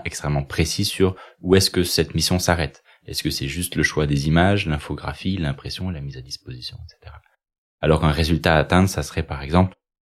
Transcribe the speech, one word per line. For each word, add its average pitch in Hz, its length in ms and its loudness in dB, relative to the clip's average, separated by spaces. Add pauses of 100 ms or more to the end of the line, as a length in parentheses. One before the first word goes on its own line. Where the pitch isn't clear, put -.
extrêmement 71 380 -2
précis 85 420 -2
sur 92 300 2 (260)
où 90 140 4
est-ce 95 160 4
que 92 100 2
cette 85 320 0
mission 82 240 2
s'arrête. 85 460 0 (240)
Est-ce - 160 -8
que 78 80 -2
c'est 69 160 -4
juste 80 280 -6
le 78 60 2
choix 76 240 0
des 71 220 0
images, 92 400 4
l'infographie, 76 680 -4
l'impression, 78 520 -6
la 76 120 -8
mise 67 160 -10
à 65 40 -12
disposition, - 560 -14
et - 100 -16
cetera. - 320 -20 (640)
Alors 78 200 4
qu'un 80 100 4
résultat 80 440 2
à 76 40 6
atteindre, 90 300 4
ça - 120 -4
serait - 220 -6
par 71 180 -10
exemple 87 340 2 (260)